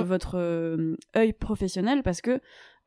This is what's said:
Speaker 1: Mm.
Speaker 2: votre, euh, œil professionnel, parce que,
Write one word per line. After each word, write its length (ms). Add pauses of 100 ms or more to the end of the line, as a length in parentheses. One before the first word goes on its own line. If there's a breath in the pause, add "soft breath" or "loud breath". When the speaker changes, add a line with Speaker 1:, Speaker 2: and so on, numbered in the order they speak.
Speaker 1:
Mm. 40
Speaker 2:
votre, 320
euh, 580 (220)
œil 160
professionnel, 680
parce 180
que, 180 (480 loud breath)